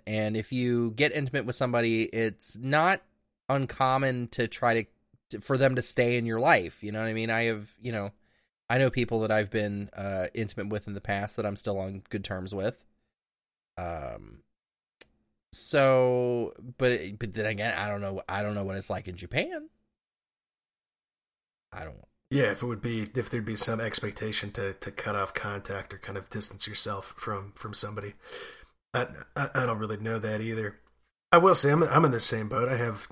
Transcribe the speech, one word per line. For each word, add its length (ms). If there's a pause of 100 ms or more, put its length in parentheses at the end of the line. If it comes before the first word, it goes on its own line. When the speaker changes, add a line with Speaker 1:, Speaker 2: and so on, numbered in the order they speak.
Speaker 1:
And 300
if 140
you 400
get 200
intimate 340
with 100
somebody, 480
it's 540
not 440 (480)
uncommon 800
to 180
try 340
to, 40 (460)
to, 100
for 160
them 180
to 60
stay 360
in 80
your 140
life. 440
You 80
know 80
what 80
I 60
mean? 160
I 140
have, 380
you 100
know, 200 (580)
I 100
know 100
people 320
that 100
I've 200
been, 440
uh, 380
intimate 360
with 180
in 60
the 80
past 340
that 100
I'm 100
still 240
on 300
good 140
terms 320
with. 280 (920)
Um, 640 (1120)
so, 1000 (240)
but, 420
but 140
then 120
again, 320
I 100
don't 140
know, 260
I 140
don't 140
know 80
what 120
it's 140
like 180
in 80
Japan. 540 (2000)
I 120
don't 120 (360)
Speaker 2:
Yeah, 200
if 120
it 20
would 160
be, 340
if 140
there'd 160
be 100
some 240
expectation 760
to, 200
to 180
cut 240
off 180
contact 600
or 60
kind 180
of 120
distance 380
yourself 500
from, 380
from 180
somebody. 400 (800)
I, 140 (280)
I, 200
I 100
don't 140
really 180
know 220
that 220
either. 380 (520)
I 60
will 180
say 160
I'm, 120
I'm 220
in 60
the 80
same 300
boat. 180
I 100
have, 340